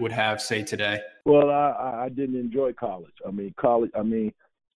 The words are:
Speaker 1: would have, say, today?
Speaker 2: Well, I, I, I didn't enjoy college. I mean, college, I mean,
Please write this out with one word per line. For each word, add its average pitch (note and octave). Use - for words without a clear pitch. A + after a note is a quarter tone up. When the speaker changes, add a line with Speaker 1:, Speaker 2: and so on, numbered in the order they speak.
Speaker 1:
would A2+
have, A2
say, G#2+
today? G#2
Speaker 2:
Well, D3
I, C#3+
I, A#2+
I C3
didn't C3
enjoy B2
college. F#2
I G2
mean, G2
college, A#2
I G#2+
mean, A2